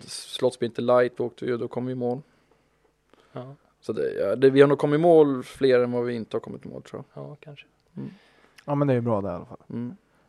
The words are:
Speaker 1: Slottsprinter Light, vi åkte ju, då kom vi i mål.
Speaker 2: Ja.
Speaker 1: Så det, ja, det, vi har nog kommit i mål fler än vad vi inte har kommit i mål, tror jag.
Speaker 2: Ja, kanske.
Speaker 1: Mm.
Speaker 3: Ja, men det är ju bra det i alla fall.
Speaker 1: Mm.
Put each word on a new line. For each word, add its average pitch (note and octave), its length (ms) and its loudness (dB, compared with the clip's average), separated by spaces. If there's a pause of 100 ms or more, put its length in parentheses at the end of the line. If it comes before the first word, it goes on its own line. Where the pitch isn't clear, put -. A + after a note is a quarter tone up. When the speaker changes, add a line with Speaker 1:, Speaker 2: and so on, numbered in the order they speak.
Speaker 1:
Slottsprinter - 720 -4
Light, B2 380 2
vi B2 40 -2
åkte A#2+ 220 -8
ju, B2 120 -4
då A#2+ 100 -6
kom B2 180 -8
vi B2+ 60 -6
i B2+ 40 -8
mål. B2 260 -6 (1080)
Speaker 2:
Ja. C3 240 -16 (260)
Speaker 1:
Så - 120 -8
det, C#2+ 200 -4
ja, G2 220 -2
det, C3+ 140 6
vi C3+ 120 8
har C#3 60 8
nog C#3+ 120 2
kommit D3 180 0
i D#3 40 0
mål D#3 420 6
fler B2+ 360 2
än B2 120 0
vad A#2+ 140 -4
vi A#2+ 100 -6
inte A2 220 -8
har A2+ 40 -6
kommit - 240 -14
i - 40 -14
mål, - 120 -14
tror - 220 -14 (100)
jag. - 100 -14
Speaker 2:
Ja, D3 160 -16
kanske. - 260 -20 (320)
Speaker 1:
Mm. C3+ 120 -12 (560)
Speaker 3:
Ja, D3 100 -4
men C#3+ 120 0
det C3+ 60 2
är - 20 2
ju A#2+ 60 0
bra A#2 200 -2
det G2 60 -6
i F#2 40 -6
alla F2 140 -10
fall. - 120 -18 (120)
Speaker 1:
Mm. A#2+ 260 -10 (340)